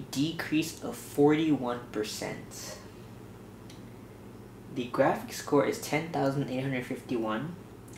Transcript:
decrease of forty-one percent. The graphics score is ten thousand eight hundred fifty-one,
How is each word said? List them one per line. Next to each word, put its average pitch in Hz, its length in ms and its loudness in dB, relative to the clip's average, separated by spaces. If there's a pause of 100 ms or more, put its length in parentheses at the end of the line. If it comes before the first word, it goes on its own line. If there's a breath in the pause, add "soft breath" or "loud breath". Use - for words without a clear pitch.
(120)
decrease 156 720 0
of 117 140 -6
forty-one 143 840 4 (120)
percent. - 840 -4 (2000)
The 123 180 -2
graphics - 420 4
score - 320 6
is - 140 2
ten 165 300 0
thousand 139 380 2
eight 127 140 0
hundred 131 240 0
fifty-one, 120 680 -2 (440)